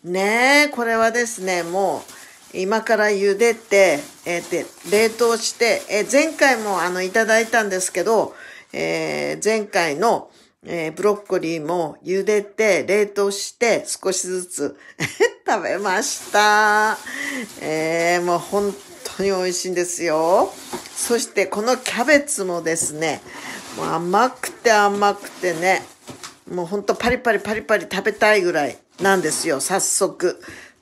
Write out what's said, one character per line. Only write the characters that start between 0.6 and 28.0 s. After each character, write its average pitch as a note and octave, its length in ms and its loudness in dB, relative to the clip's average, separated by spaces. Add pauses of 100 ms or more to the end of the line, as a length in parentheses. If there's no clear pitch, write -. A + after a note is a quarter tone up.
え、 - 0 -
こ A#3+ 160 -4
れ A3+ 120 0
は A3+ 140 4
で A#3+ 160 -2
す A3+ 160 -10
ね、 F#3 200 -2
も E3+ 440 -2
う - 80 -20 (420)
今 G#3 260 -2
か A3 140 2
ら G#3 100 2
茹 G3 300 2
で A#3 180 4
て、 F#3+ 440 4 (260)
え E3+ 140 -4
ー、 E3 120 -10
で、 D#3+ 140 -2 (260)
冷 G#3+ 200 4
凍 A#3 260 2
し - 220 -6
て、 A3+ 320 2
え G#3 120 0
ー、 F#3 80 -4
前 D4+ 240 2
回 C4+ 220 4
も G#3 240 -2
あ E3+ 80 0
の、 F#3 140 -4
い F#3 80 -4
た A3+ 160 0
だ A3 140 4
い A3+ 60 -2
た A3+ 180 0
ん G3+ 40 -4
で F#3 120 -2
す - 120 -6
け F3 120 -2
ど、 G#3 280 2 (400)
え D#3 680 -4
ー、 D#3 40 -8
前 G#3 220 0
回 E3+ 300 0
の、 G3 340 0 (340)
え D#3+ 260 -6
ー、 - 20 -14
ブ E3 100 -10
ロ G#3 120 4
ッ G3+ 120 -12
コ F#3 120 0
リ E3 200 -4
ー D3+ 60 -8
も E3 400 -2
茹 F#3 180 -2
で G#3 200 2
て、 G3+ 440 0
冷 G3+ 220 2
凍 G3+ 240 -2
し - 260 -10
て、 A3 280 2
少 - 260 -4
し - 140 -4
ず F3+ 200 -6
つ - 300 -6 (340)
<laughs> - 360 0
食 G3+ 180 0
べ E3+ 140 -2
ま G3 220 -2
し - 300 -6
た。 G#3 680 4 (640)
え E3 600 0
ー、 - 20 -2
も F3 140 0
う - 20 0
本 G3+ 360 -2 (420)
当 F#3+ 80 -4
に G3 60 0
美 F#3+ 60 0 (120)
味 F#3 40 -4
し F3 140 -6
い F#3 40 -4
ん F3+ 40 -4
で F3 100 0
す F3 200 -6
よ。 E3+ 480 2 (440)
そ A#3 220 -2
し A3 100 -4
て - 180 0
こ - 140 -4
の A#3+ 160 2
キ - 140 -6
ャ A3 140 -2
ベ C#4+ 160 6
ツ B3 240 -6
も F3 180 -4
で D#3+ 140 -2
す - 160 -4
ね、 D3+ 280 -4 (560)
も D3+ 60 -6
う D#3+ 40 -4
甘 F3+ 440 2
く - 220 -10
て - 180 0
甘 G3+ 460 4
く G3 120 -16
て F3+ 260 -4
ね、 F3 280 2 (680)
も F3 140 -4
う E3+ 40 -6
ほ F#3+ 100 -6
ん G3+ 80 -4
と G3+ 100 0
パ A#3 160 -2
リ B3 80 0
パ B3 140 0
リ G3 80 0
パ G#3 140 -6
リ A3 80 -6
パ A3 140 0
リ E3 140 -4
食 F#3+ 140 -4